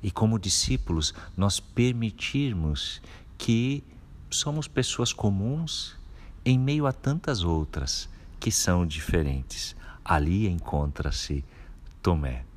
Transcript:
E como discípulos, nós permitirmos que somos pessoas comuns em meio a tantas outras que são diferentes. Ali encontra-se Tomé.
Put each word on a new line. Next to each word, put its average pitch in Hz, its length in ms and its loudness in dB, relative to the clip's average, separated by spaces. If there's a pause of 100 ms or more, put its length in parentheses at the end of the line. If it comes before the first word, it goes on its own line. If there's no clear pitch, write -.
E 101 80 -2
como 110 300 2
discípulos, 90 720 0 (220)
nós 98 240 2
permitirmos 117 1400 0 (360)
que 127 460 2 (460)
somos 147 360 0
pessoas - 460 0
comuns 117 840 0 (520)
em 127 120 6
meio 143 300 4
a 127 60 2
tantas 139 500 0
outras 78 640 0 (320)
que - 100 0
são 90 380 4
diferentes. 73 880 0 (300)
Ali 87 420 4
encontra-se 73 960 0 (580)
Tomé. 67 440 2 (100)